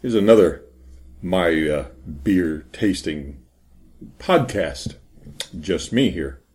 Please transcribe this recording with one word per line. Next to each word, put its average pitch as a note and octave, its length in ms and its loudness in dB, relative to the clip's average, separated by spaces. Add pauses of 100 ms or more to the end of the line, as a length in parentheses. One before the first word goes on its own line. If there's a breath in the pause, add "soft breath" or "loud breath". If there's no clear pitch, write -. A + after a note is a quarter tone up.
Here's A#2+ 140 -4
another G#2 480 6 (580)
My, E2+ 460 0
uh, D2 200 -2 (360)
Beer E2+ 480 0
Tasting D2+ 720 -6 (760)
podcast. G#2 760 0 (640)
Just E2 320 -4
me A#2 200 2
here. C#2+ 280 -8 (160)